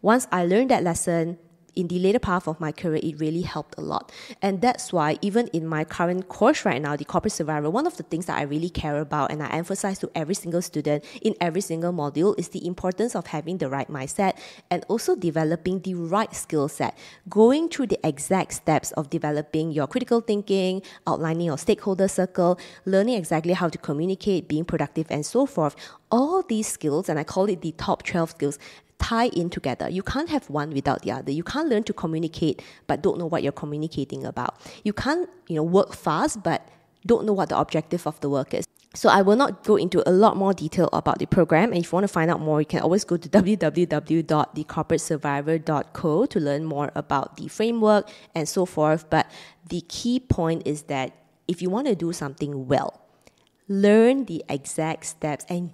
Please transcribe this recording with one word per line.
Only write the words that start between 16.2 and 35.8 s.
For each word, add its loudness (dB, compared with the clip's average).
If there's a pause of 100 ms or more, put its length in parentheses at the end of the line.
skill -2
set, -4 (300)
going 6
through -2
the -2
exact -2
steps 0
of -4
developing -2
your -2
critical 0
thinking, 0 (240)
outlining 0
your 0
stakeholder 0
circle, 2 (260)
learning 2
exactly 0
how 0
to -6
communicate, -2
being 0
productive, -2
and -2
so 2
forth. -2 (340)
All 2
these -2
skills, -2
and 0
I -2
call 0
it -2
the -4
top -4
twelve -2
skills, -4 (400)
tie 0
in 0
together. -4
You -4
can't -4
have -2
one -4
without 0
the -4
other. -4
You -2
can't -4
learn 2
to -6
communicate -2 (260)
but -2
don't 0
know -4
what -2
you're 0
communicating -6
about. -6 (240)
You 0
can't, -2 (220)
you -2
know, 0
work 4